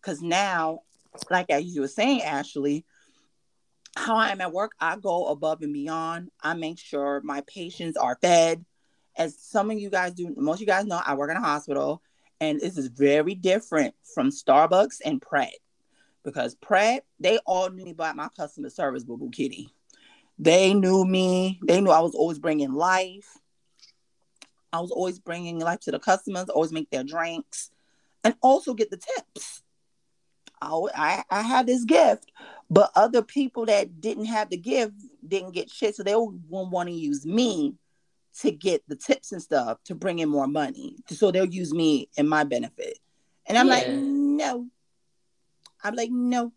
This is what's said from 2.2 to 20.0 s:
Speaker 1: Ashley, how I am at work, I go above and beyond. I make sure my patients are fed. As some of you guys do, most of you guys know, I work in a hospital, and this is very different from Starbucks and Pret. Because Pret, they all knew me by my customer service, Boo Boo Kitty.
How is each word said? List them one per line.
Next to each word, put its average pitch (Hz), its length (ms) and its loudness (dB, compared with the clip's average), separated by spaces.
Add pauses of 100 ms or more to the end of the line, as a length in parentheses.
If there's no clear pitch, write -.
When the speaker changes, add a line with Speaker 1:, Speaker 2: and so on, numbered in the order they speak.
Speaker 1:
Ashley, 147 600 -4 (1120)
how 220 200 -2
I 220 140 2
am 196 100 -6
at 180 120 -4
work, 202 280 -4
I 165 160 -2
go 190 300 -2
above 156 360 -4
and 147 100 -6
beyond. 165 580 -6 (120)
I 156 120 -4
make 165 240 -8
sure 143 440 -4
my 143 200 -8
patients 170 540 -10
are 123 240 -2
fed. 170 440 4 (520)
As 160 220 -4
some 208 320 -2
of 220 80 -4
you 202 120 -8
guys 180 240 -2
do, 175 220 -10
most 156 200 -2
of 202 40 -12
you 220 60 -6
guys 196 180 2
know, 175 200 -4
I 139 100 -2
work 143 160 -4
in 170 60 -2
a 190 40 -4
hospital, 147 600 -2 (380)
and 151 200 -2
this 185 180 -6
is 131 100 -4
very 143 460 2
different 180 600 0 (200)
from - 160 0
Starbucks 165 760 4
and 147 180 -2
Pret. 139 320 -4 (680)
Because 123 320 -6
Pret, 214 480 2 (140)
they 214 280 2
all 185 240 0
knew 185 140 -16
me 175 80 -16
by 160 200 -6
my 156 240 -10
customer 147 340 -10
service, 131 340 -6
Boo 120 120 -12
Boo 127 140 -10
Kitty. - 380 -6 (680)